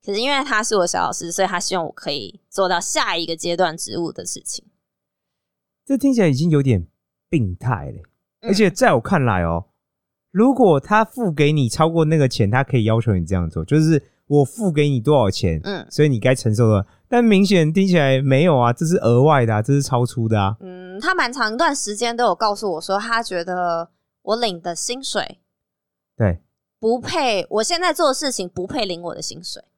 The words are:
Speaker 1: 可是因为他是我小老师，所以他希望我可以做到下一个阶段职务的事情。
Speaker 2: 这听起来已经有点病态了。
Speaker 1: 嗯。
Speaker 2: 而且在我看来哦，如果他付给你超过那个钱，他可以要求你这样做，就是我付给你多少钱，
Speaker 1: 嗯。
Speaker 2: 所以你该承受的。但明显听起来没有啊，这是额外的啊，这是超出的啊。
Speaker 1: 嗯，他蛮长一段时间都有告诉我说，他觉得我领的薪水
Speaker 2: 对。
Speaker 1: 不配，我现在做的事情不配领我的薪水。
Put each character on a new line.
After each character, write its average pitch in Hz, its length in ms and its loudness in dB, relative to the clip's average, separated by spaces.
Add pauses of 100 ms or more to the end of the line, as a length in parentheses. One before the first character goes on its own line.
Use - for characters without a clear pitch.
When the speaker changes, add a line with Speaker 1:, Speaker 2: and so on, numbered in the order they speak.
Speaker 1:
可 202 80 -10
是 202 80 -4
因 262 120 -2
为 277 120 -2
他 226 200 -2
是 220 140 -2
我 175 100 2
小 180 120 -4
老 175 140 -2
师， 170 180 -10
所 190 140 -2
以 - 20 -4
他 185 120 -4
希 - 160 -6
望 165 100 -2
我 - 60 -10
可 - 200 -10
以 117 380 -12
做 190 180 -2
到 180 120 0
下 226 360 -4
一 170 100 -6
个 165 100 -6
阶 170 200 -6
段 170 220 -2
职 - 220 -8
务 170 120 -6
的 - 140 -12
事 - 160 -10
情。 - 240 -14 (1200)
Speaker 2:
这 277 100 0
听 269 160 2
起 233 100 2
来 180 60 6
已 143 60 4
经 156 160 0
有 147 120 4
点 110 260 2 (420)
病 101 260 0
态 78 360 -6
了。 95 100 -16 (400)
Speaker 1:
嗯。 226 80 -8
Speaker 2:
而 - 40 4
且 196 180 4
在 214 240 2
我 117 40 2
看 156 240 0
来 95 200 2
哦， 85 240 -2 (640)
如 247 240 2
果 185 240 4
他 214 260 2
付 220 260 -4
给 147 200 2
你 139 180 2
超 160 180 0
过 165 180 2
那 156 120 2
个 139 100 4
钱， 107 220 0
他 127 140 2
可 135 140 0
以 107 80 2
要 110 140 2
求 110 140 0
你 87 100 0
这 90 120 -2
样 87 120 0
做， 80 160 -6
就 143 160 2
是 156 240 2 (240)
我 143 160 4
付 196 280 -2
给 147 180 2
你 131 100 0
多 143 160 2
少 107 160 4
钱， 82 320 -2
Speaker 1:
嗯。 185 260 -8
Speaker 2:
所 - 140 0
以 151 60 4
你 120 100 0
该 127 140 2
承 110 200 0
受 110 160 4
的。 104 160 2 (220)
但 240 160 2
明 202 200 6
显 175 300 4
听 196 140 2
起 180 100 4
来 135 240 2
没 135 220 4
有 170 160 4
啊， 120 120 4
这 160 140 -2
是 170 120 0
额 120 260 4
外 143 220 4
的 110 100 0
啊， 107 60 0
这 139 120 0
是 143 80 2
超 123 240 0
出 117 220 -4
的 110 120 2
啊。 98 200 0
Speaker 1:
嗯， 185 400 -14
他 349 160 -2
蛮 262 180 -2
长 220 200 -2
一 233 40 -6
段 302 180 2
时 208 200 -6
间 233 200 -4
都 240 100 0
有 185 100 2
告 208 180 0
诉 202 200 -4
我 156 80 -6
说， 196 180 -2
他 226 240 -4
觉 180 200 -6
得 175 460 -4 (320)
我 208 140 -2
领 202 260 -4
的 170 140 -8
薪 254 280 -8
水 - 360 -6 (760)
Speaker 2:
对。 92 240 0 (400)
Speaker 1:
不 233 200 0
配， 233 500 -2
我 214 140 -2
现 339 180 -2
在 359 100 0
做 311 180 0
的 247 40 0
事 277 180 -4
情 185 160 -8
不 185 200 -8
配 247 180 -6
领 175 160 -8
我 175 140 -10
的 - 80 -12
薪 - 200 -14
水。 - 200 -14 (140)